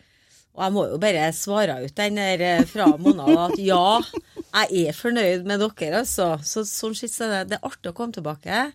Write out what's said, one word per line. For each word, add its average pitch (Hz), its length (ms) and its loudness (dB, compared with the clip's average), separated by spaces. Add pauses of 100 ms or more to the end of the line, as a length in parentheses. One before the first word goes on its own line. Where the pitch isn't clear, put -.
(480)
Og - 120 -10
jeg 190 140 0
må 196 100 2
jo 117 140 -2
bare 170 320 2
svare 196 500 0
ut 139 160 -8
den 208 240 -2
der, 185 220 0
eh, 175 240 4
fra 190 240 2
Mona, 185 340 2
da, 330 220 6
at 381 100 0
ja, 196 460 4 (640)
jeg 175 160 2
er 151 100 0
fornøyd 190 560 0
med 202 140 0
dere, 214 400 -2
altså. - 240 -2 (160)
Så, 214 260 -4
sånn 220 240 -6
sett 226 160 -8
så - 160 -6
er 220 80 -2
det, 196 60 0 (100)
det 208 80 -4
er - 140 -8
artig - 180 -12
å 170 80 -10
komme 233 160 -6
tilbake 165 460 -6 (160)